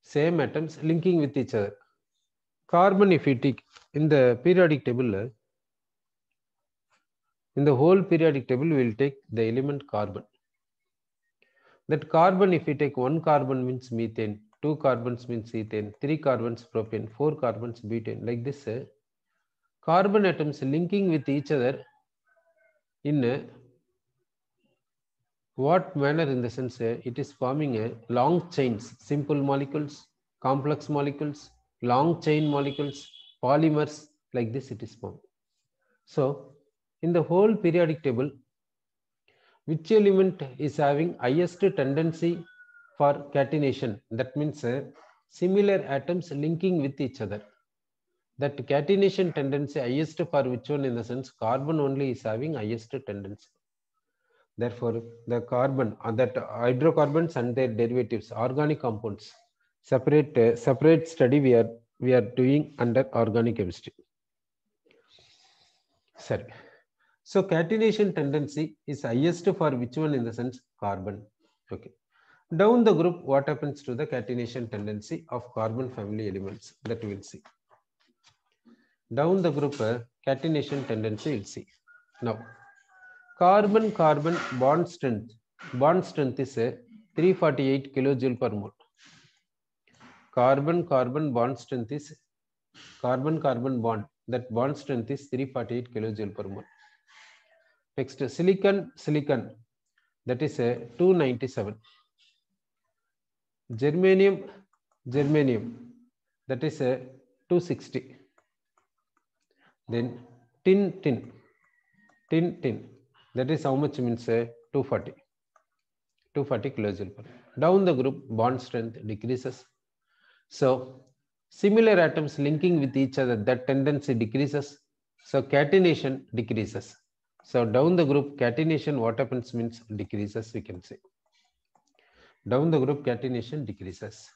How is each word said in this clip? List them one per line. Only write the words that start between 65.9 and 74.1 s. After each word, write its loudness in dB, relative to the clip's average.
Sorry. -6
So 0
catenation 2
tendency -4
is -8
highest 0
for 2
which -6
one 0
in -2
the -6
sense -8
carbon. -6
Okay. -14
Down 6
the 6
group, 0
what 2
happens -6
to -6
the -4
catenation -6